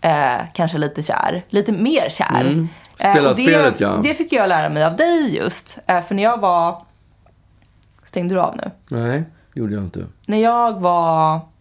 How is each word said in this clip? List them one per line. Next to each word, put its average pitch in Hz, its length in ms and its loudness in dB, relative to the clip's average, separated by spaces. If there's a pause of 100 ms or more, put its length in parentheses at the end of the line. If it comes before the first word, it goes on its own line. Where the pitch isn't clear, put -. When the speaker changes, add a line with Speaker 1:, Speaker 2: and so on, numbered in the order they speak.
Speaker 1:
eh, 147 360 2 (160)
kanske 165 240 -2
lite 147 260 -4
kär, - 460 -2
lite 202 220 0
mer 220 380 0
kär. - 320 -2
Speaker 2:
Mm. 151 260 0 (320)
Speaker 1:
Eh, 143 120 -2
Speaker 2:
Spela 147 180 4
Speaker 1:
och - 60 2
det, - 80 -2
Speaker 2:
spelet, 143 360 4
ja. 101 100 2 (140)
Speaker 1:
det 302 100 0
fick 330 200 -4
jag 214 160 2
lära 156 200 2
mig 151 160 0
av 165 100 0
dig 311 420 2
just, - 500 -4
eh, 180 140 4
för 196 140 -6
när 196 80 0
jag 233 140 2
var... 175 440 0 (1200)
Stängde 180 320 -4
du 185 60 2
av - 160 0
nu? - 140 -8 (260)
Speaker 2:
Nej, 120 260 -2 (300)
gjorde 110 200 -4
jag 101 100 -6
inte. 90 220 -10 (200)
Speaker 1:
När 208 120 -2
jag 226 420 0
var 165 600 2 (220)